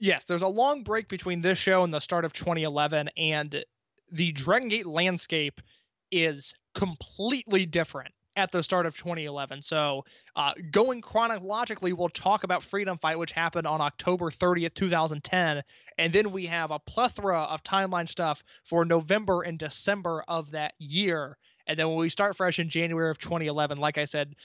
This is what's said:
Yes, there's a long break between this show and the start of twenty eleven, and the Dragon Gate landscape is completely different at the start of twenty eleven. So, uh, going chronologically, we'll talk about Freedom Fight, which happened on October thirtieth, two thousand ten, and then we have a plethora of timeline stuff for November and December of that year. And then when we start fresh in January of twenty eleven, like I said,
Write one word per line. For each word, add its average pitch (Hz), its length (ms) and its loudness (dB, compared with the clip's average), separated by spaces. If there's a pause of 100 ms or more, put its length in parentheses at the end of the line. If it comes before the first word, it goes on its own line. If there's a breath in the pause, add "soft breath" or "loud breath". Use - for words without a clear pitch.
Yes, 185 240 2
there's 175 180 -2
a 190 60 2
long 254 340 2
break 208 260 -4
between 180 340 -4
this 180 160 2
show 190 260 4
and 170 100 0
the 147 60 -4
start 170 240 -2
of 156 80 -4
twenty 165 320 -2
eleven, 147 520 0
and 151 480 -2 (460)
the 170 220 0
Dragon 180 360 2
Gate 214 180 -2
landscape 165 760 -2 (500 soft breath)
is 160 420 0 (220)
completely 202 920 -2
different 156 460 -2 (240)
at 196 140 2
the 170 140 0
start 180 200 2
of 160 120 -4
twenty 165 300 -6
eleven. 143 360 -8
So, 147 420 0 (300 soft breath)
uh, 143 200 0 (180)
going 240 280 4
chronologically, 214 920 -2
we'll 175 160 -2
talk 196 340 0
about 180 220 0
Freedom 190 340 -4
Fight, 160 180 0
which 165 140 -4
happened 165 380 -2
on 156 120 0
October 170 520 0
thirtieth, 175 420 2
two 190 160 0
thousand 160 320 2
ten, 160 400 2 (360 loud breath)
and 165 140 2
then 202 200 4
we 185 140 -4
have 165 260 -2
a 151 80 -4
plethora 202 600 0
of 156 200 -4
timeline 185 460 0
stuff 156 340 -2 (220 loud breath)
for 170 200 4
November 175 580 2
and 170 140 -6
December 165 720 -4
of 165 240 -4
that 151 280 -6
year. 156 600 -2 (280 soft breath)
And 156 120 -2
then 160 100 2
when 160 80 0
we 165 140 2
start 202 260 2
fresh 180 220 2
in 170 100 -2
January 165 400 0
of 156 100 -2
twenty 165 280 -4
eleven, 147 320 -2
like 151 200 0
I 147 60 0
said, 143 300 -4 (100)